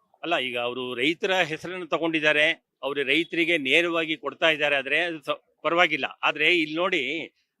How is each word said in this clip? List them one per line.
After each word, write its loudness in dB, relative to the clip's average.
ಅಲ್ಲ, -2
ಈಗ -4
ಅವರು -4
ರೈತರ 0
ಹೆಸರನ್ನು -2
ತಗೊಂಡಿದ್ದಾರೆ, 0
ಅವ್ರು -4
ರೈತರಿಗೆ 0
ನೇರವಾಗಿ 2
ಕೊಡ್ತಾ 0
ಇದ್ದಾರೆ, 0
ಆದ್ರೆ 0
ಅದು -8
ಸ-, -6
ಪರವಾಗಿಲ್ಲ. 2
ಆದ್ರೆ 2
ಇಲ್ಲಿ -2
ನೋಡಿ, -2